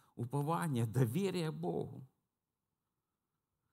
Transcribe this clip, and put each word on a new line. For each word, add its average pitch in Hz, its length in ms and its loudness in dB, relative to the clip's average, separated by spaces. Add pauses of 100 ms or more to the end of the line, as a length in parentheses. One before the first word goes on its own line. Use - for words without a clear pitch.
(160)
упование, 143 680 0
доверие 156 640 2
Богу. 156 560 -4 (1700)